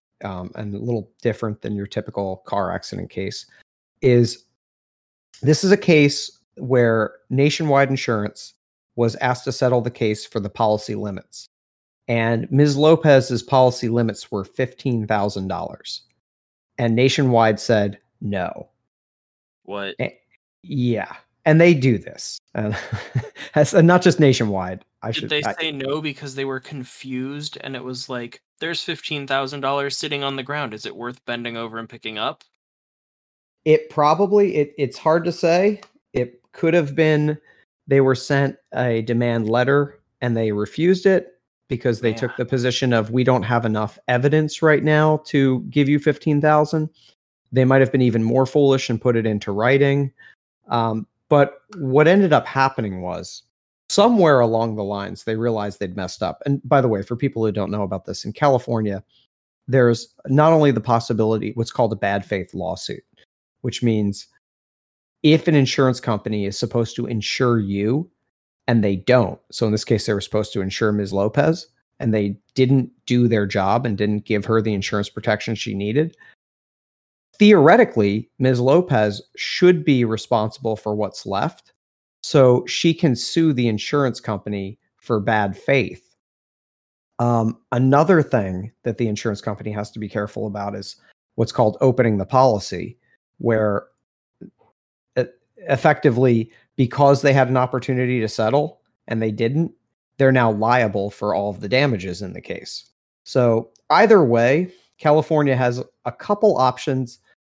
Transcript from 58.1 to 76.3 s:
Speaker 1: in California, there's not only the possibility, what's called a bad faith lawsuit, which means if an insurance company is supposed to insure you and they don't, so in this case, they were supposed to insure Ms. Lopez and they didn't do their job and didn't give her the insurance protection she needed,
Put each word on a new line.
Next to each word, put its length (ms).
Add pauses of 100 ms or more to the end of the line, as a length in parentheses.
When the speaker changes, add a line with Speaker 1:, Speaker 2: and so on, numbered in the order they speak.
Speaker 1:
in 80
California, 720 (640)
there's 460 (140)
not 260
only 180
the 80
possibility, 760
what's 180
called 180
a 60
bad 280
faith 280
lawsuit, 500 (580)
which 220
means 440 (960)
if 260
an 60
insurance 440
company 460
is 120
supposed 380
to 100
insure 540
you 500 (560)
and 160
they 140
don't, 460 (100)
so 140
in 80
this 100
case, 220
they 80
were 80
supposed 320
to 80
insure 320
Ms. 180
Lopez 560 (320)
and 140
they 240 (180)
didn't 340 (160)
do 220
their 180
job 400
and 120
didn't 260
give 220
her 160
the 120
insurance 360
protection 440
she 200
needed, 420 (1160)